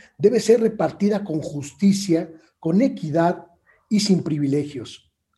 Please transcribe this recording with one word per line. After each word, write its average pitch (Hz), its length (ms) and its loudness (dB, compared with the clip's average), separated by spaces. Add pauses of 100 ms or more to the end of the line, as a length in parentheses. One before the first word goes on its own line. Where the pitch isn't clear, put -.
(160)
debe 220 240 2
ser 220 200 4
repartida 202 640 -2
con 156 180 -4
justicia, 160 880 -2 (260)
con 170 220 0
equidad 170 680 0 (420)
y 208 100 2
sin 185 220 2
privilegios. 147 920 -4 (260)